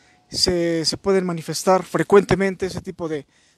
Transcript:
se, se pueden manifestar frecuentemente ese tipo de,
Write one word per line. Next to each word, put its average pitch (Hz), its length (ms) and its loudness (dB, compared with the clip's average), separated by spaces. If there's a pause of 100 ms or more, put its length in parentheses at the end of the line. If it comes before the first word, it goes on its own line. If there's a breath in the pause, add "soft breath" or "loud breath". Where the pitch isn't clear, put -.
(300 soft breath)
se, 170 540 0
se 156 140 -4
pueden 190 280 0
manifestar 175 580 0
frecuentemente 190 840 2
ese 180 160 -8
tipo 180 260 -10
de, 151 180 -8 (320)